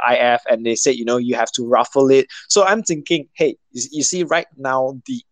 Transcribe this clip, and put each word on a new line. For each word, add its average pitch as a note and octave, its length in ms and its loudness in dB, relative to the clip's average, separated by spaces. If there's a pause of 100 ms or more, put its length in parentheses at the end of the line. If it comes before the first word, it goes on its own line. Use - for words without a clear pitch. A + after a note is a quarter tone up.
I B2 100 4
F, A#2+ 340 2
and A2+ 160 0
they A#2 100 0
said, C3 200 -2
you A#2 100 -6
know, A#2+ 120 0
you B2 180 -2
have A2+ 180 -2
to B2 120 -6
ruffle B2 440 2
it. C3+ 180 4 (200)
So G3+ 180 4
I'm G#3 180 0
thinking, D#3 500 -4
hey, D3+ 240 0 (140)
you, A#2+ 200 -8
you D3+ 120 -6
see F3+ 200 -2
right D#3 240 -2 (100)
now C3 480 -4
the - 160 -8 (100)